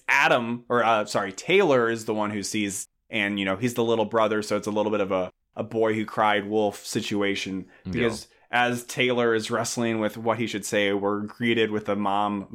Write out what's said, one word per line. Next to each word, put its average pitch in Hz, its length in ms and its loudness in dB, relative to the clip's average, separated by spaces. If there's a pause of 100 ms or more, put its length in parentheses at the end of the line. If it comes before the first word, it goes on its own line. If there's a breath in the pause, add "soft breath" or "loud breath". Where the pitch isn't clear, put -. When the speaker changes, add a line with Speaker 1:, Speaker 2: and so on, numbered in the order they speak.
Speaker 1:
Adam, 127 600 2
or, 120 140 4
uh, 107 220 4
sorry, 101 280 -2
Taylor 147 560 4
is 113 160 -4
the 110 80 -2
one 107 180 -2
who 104 120 -4
sees, 101 420 -4 (240)
and, 101 300 -2
you 98 60 0
know, 95 100 0
he's 120 180 -2
the 120 100 0
little 113 220 2
brother, 107 360 2
so 107 140 -2
it's 101 120 -4
a 107 40 -2
little 104 200 0
bit 104 100 2
of 95 100 -2
a, 92 180 0 (280)
a 123 60 -4
boy 110 300 0
who 110 120 -2
cried 104 440 2
wolf 104 360 0
situation, 98 800 -2 (200 soft breath)
Speaker 2:
Yeah. 95 60 -8
Speaker 1:
because 113 360 -2 (240 soft breath)
as 123 340 0
Taylor 120 500 2
is 110 160 -2
wrestling 113 480 -2
with 107 180 -2
what 113 220 -2
he 113 80 -2
should 101 180 -6
say, 104 280 2
we're 101 260 0
greeted 113 520 0
with 107 180 -4
a 101 60 0
mom 101 600 0